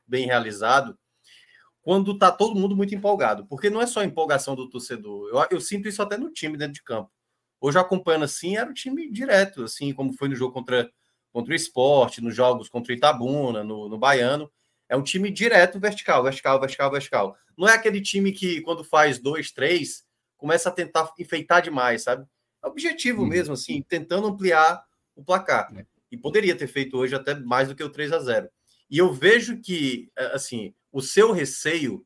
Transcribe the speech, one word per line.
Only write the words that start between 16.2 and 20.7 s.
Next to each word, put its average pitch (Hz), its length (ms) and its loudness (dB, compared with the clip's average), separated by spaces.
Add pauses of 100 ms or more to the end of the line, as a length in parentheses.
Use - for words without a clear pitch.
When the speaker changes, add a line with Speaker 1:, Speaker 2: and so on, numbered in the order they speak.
Speaker 1:
vertical, 135 360 2
vertical, 135 320 -2
vertical. 131 460 -2 (200)
Não 180 100 0
é 226 60 8
aquele 220 280 0
time 196 300 0
que, 180 300 -4
quando 160 220 -6
faz 151 360 2
dois, 143 320 -6
três, 151 520 -2 (340)
começa 170 320 0
a - 20 -2